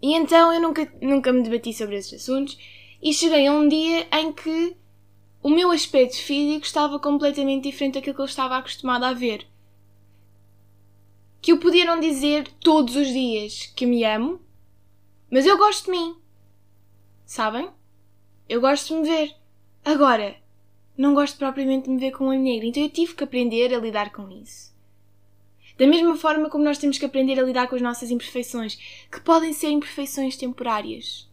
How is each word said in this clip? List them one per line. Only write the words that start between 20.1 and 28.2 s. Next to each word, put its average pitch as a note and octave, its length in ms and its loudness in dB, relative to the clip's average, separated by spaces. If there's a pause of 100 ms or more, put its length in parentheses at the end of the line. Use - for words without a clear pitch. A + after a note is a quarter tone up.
não C#4+ 180 2
gosto C#4+ 240 0
propriamente C4+ 460 -2
de C4 60 -6
me C4 80 -2
ver C4 140 -2
com C4+ 120 -6
o C4 40 0
olho C4+ 120 0
negro, A#3 260 -2
então B3 160 -2
eu D4+ 80 -2
tive E4+ 240 -4
que - 100 -6
aprender B3 500 0
a B3 40 -2
lidar G#3+ 340 -6
com G3 180 -18
isso. - 420 -20 (1080)
Da C4+ 60 8
mesma E4 280 4
forma D#4 320 0
como D4+ 140 -2
nós D4 160 0
temos C#4+ 180 -2
que - 80 -6
aprender C4+ 360 0
a - 20 4
lidar B3 240 0
com B3+ 80 -6
as B3 80 -2
nossas A#3+ 260 -6
imperfeições, A#3+ 680 -6 (320)